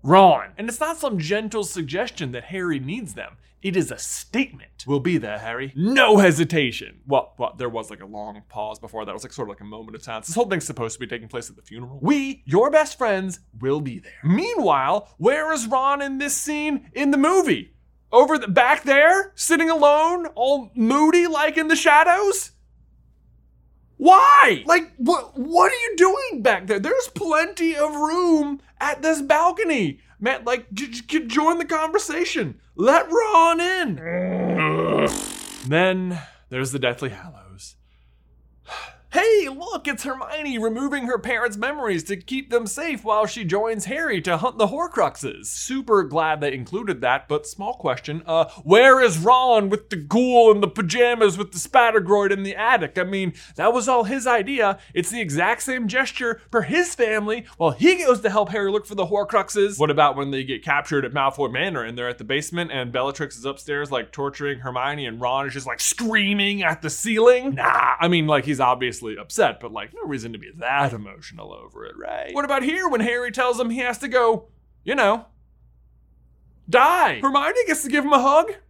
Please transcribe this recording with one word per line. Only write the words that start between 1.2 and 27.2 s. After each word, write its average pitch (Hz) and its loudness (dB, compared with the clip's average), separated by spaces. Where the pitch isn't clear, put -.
suggestion 165 -8
that 120 -12
Harry 180 -6
needs 151 -10
them. - -16
It 190 -4
is 160 -2
a 117 -12
statement. - -8
"We'll 139 0
be 170 0
there, 107 -6
Harry." 120 -10
No 214 4
hesitation. 151 2
Well, 135 0
well, - -6
there 123 -6
was, 110 -10
like, 104 -18
a 98 -20
long 104 -16
pause 107 -12
before 110 -12
that. 104 -12
It 92 -10
was, 107 -14
like, 120 -18
sort 120 -10
of - -14
like 101 -16
a 104 -18
moment 107 -18
of - -20
silence. 110 -12
This 165 -6
whole 233 0
thing's 180 -4
supposed 117 -8
to - -16
be 120 -10
taking 117 -10
place 117 -12
at 98 -20
the - -20
funeral. 123 -18
"We, 269 -2
your 208 2
best 302 2
friends, 190 -4
will 139 -2
be 127 -8
there." - -20
Meanwhile, 190 0
where 302 2
is 240 -4
Ron 269 0
in 277 -6
this 285 -4
scene 302 -4
in 277 0
the 285 4
movie? 285 2
Over 285 8
the, 226 -4
back 254 4
there, 320 4
sitting 330 0
alone, 320 4
all 254 0
moody, 302 4
like, 311 0
in 320 -2
the 320 4
shadows? 349 4
Why? 381 8
Like, 339 2
what, 262 -2
what 320 4
are - -2
you 466 -4
doing 381 2
back 196 2
there? 202 0
There's 403 -2
plenty 330 -2